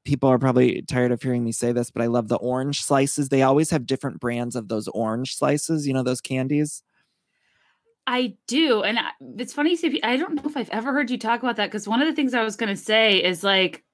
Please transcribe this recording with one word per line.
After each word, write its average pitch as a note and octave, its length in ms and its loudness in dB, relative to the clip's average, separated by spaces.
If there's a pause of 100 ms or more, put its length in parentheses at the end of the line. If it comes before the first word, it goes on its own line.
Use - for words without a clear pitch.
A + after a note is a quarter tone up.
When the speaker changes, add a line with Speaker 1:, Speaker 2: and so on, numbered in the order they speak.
Speaker 1:
people C#3+ 260 2
are B2+ 80 6
probably B2+ 440 4
tired B2 300 0
of A#2 100 -4
hearing B2 220 -2
me A2+ 80 -2
say A#2+ 200 -2
this, A#2+ 180 -2
but A2+ 120 -4
I A#2 60 0
love A#2 200 0
the A2+ 100 0
orange C3 460 -4
slices. C#3 460 0
They C3+ 120 4
always C#3 280 4
have C3+ 160 0
different - 340 -4
brands A#2+ 360 -4
of G#2+ 120 -8
those G#2 220 -4
orange A2+ 460 -4
slices, D3 520 0
you C3 60 0
know, C3 100 0
those B2+ 180 -2
candies? C#3+ 600 -2 (1200)
Speaker 2:
I B3 300 0 (100)
do, B3+ 360 4
and A3 160 0
I, - 120 -4 (280)
it's - 140 -8
funny, D#4+ 240 2
so E4 100 -2
if C4 80 0
you, - 80 -2
I A#3+ 140 2
don't D#4+ 180 -2
know C#4+ 140 -4
if D4 80 -8
I've A#3+ 140 -4
ever A#3 220 -4
heard C4 180 0
you B3 80 -4
talk A3+ 240 -2
about A#3+ 140 -2
that, G#3 140 -2
'cause G#3 160 -8
one A3+ 140 0
of D#4+ 80 2
the D4+ 60 -2
things C4 200 0
I A#3 80 2
was A3 140 -4
gonna G3+ 200 -4
say G#3+ 460 4
is, F3 220 0
like, F#3+ 500 2